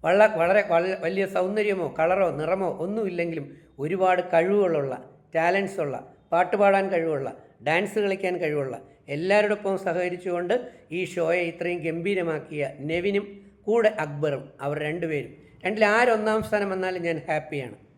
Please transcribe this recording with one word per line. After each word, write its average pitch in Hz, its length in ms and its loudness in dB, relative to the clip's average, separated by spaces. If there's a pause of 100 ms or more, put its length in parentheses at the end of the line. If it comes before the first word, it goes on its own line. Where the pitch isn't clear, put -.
വള-, 208 320 6
വളരെ 180 340 4
വല-, 185 300 2
വലിയ 190 260 -2
സൗന്ദര്യമോ 190 720 -2
കളറോ 170 380 2
നിറമോ 175 320 -2
ഒന്നുമില്ലെങ്കിലും 170 880 -4 (220)
ഒരുപാട് 180 420 2 (120)
കഴിവുകളുള്ള, 165 680 2 (320)
ടാലൻസ് 185 440 2
ഉള്ള, 143 340 -6 (180)
പാട്ട് 180 260 2
പാടാൻ 196 340 4
കഴിവുള്ള, 160 420 -2 (340)
ഡാൻസ് 190 320 0
കളിക്കാൻ 196 380 -2
കഴിവുള്ള, 147 440 -4 (260)
എല്ലാവരോടൊപ്പം 202 680 0
സഹകരിച്ചുകൊണ്ട് 180 920 -2 (200)
ഈ 175 140 -4
ഷോയെ 175 360 0
ഇത്രയും 170 420 -4
ഗംഭീരമാക്കിയ 165 960 -2
നെവിനും 180 640 -4 (240)
കൂടെ 220 340 4
അക്ബറും, 147 500 -4 (120)
അവർ 147 180 -4
രണ്ടുപേരും, 156 540 -4 (320)
രണ്ടിൽ 208 200 2
ആര് 233 240 6
ഒന്നാം 220 340 2
സ്ഥാനം 202 260 -2
വന്നാലും 185 320 -4
ഞാൻ 165 260 -2
ഹാപ്പിയാണ്. 147 480 -4 (220)